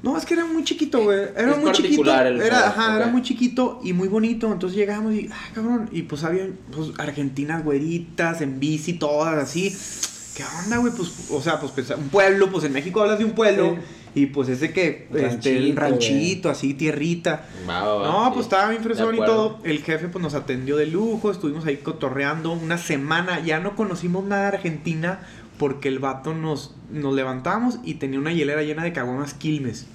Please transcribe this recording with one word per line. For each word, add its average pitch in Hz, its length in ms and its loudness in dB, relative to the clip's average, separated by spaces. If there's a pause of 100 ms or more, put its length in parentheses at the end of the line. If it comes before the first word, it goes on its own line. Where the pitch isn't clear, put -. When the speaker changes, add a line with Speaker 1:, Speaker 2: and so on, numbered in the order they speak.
Speaker 1:
No, 285 160 0
es 320 80 -4
que 349 80 0
era 339 100 2
muy 320 200 0
chiquito, 277 380 2
güey. 202 160 4
Era 214 340 2
Speaker 2:
Es 294 60 4
Speaker 1:
muy 208 140 4
chiquito. 185 300 4
Speaker 2:
particular 131 240 6
el 123 160 2
Speaker 1:
Era, 226 140 4
Speaker 2:
lugar, 226 80 6 (120)
Speaker 1:
ajá, 220 200 2
era 226 100 2
Speaker 2:
ok. 233 60 2
Speaker 1:
muy 254 100 4
chiquito 247 600 0
y 180 120 -2
muy 185 140 2
bonito. 220 440 2
Entonces 180 260 -2
llegamos 214 360 0
y, 208 180 -2
ah, - 40 -14 (180)
cabrón. 226 380 -2
Y 165 100 -4
pues 151 220 -6
había, 185 220 0 (280)
pues, 156 140 -4 (100)
argentinas 147 680 -4
güeritas 165 760 0
en 135 180 -4
bici, 156 340 0
todas 156 440 2
así. 175 360 -2 (640)
¿Qué 139 80 -10 (200)
onda, 220 140 0
güey? 240 160 4
Pues, 175 160 -4 (200)
o 143 120 0
sea, 151 180 0
pues, 143 120 -6
pensa-, 127 240 -4
un 147 120 -6
pueblo, 196 420 6
pues 175 140 0
en 143 80 0
México 175 280 0
hablas 208 180 4
de 226 80 2
un 208 60 0
pueblo. 175 440 4
Speaker 3:
Sí. - 40 -8 (320)
Speaker 1:
Y 139 140 4
pues 135 220 0
ese 139 240 -2
que, 175 420 0
este, 131 420 2
el 143 200 2
Speaker 3:
Ranchito, - 40 0
Speaker 1:
ranchito, 143 680 2
Speaker 3:
güey. 135 100 0
Speaker 1:
así, 135 160 -2
tierrita. 156 720 -2 (220)
Speaker 2:
Va, 90 160 -2
va, 107 100 2
va, 101 140 0
Speaker 1:
No, 196 160 2
Speaker 2:
sí. 247 100 4
Speaker 1:
pues 233 120 -2
estaba 196 240 4
bien 220 120 -2
Speaker 2:
De 226 60 -4
Speaker 1:
fresón 226 260 0
y 226 40 2
Speaker 2:
acuerdo. 220 160 4
Speaker 1:
todo. 220 300 2
El 151 180 0
jefe, 160 260 -2
pues, 180 140 -6
nos 147 120 -2
atendió 139 440 -2
de 151 80 2
lujo, 208 440 0
estuvimos 160 360 -4
ahí 143 100 0
cotorreando 147 760 -2
una 170 260 -2
semana. 165 680 -2
Ya 160 160 0
no 196 160 -4
conocimos 180 480 -2
nada 202 260 0
de 196 60 0
Argentina 170 640 -4 (380)
porque 139 300 0
el 131 120 0
vato 135 340 -4
nos, 160 400 -4 (160)
nos 139 240 -2
levantamos 135 720 0
y 156 100 -6
tenía 135 240 -4
una 151 140 0
hielera 151 300 2
llena 151 200 -2
de 170 120 -2
caguamas 131 400 -4
Quilmes. 139 600 -4